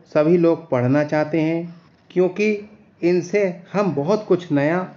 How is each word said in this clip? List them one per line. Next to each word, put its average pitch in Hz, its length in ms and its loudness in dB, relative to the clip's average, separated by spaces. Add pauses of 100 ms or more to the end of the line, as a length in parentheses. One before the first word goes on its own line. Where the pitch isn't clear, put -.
सभी 160 320 2
लोग 165 320 0
पढ़ना 131 340 2
चाहते 151 360 -2
हैं, 165 340 -4 (360)
क्योंकि 202 600 -2 (320)
इनसे 180 600 0 (100)
हम 185 220 -2
बहुत 165 340 -2
कुछ 175 240 0
नया 160 440 0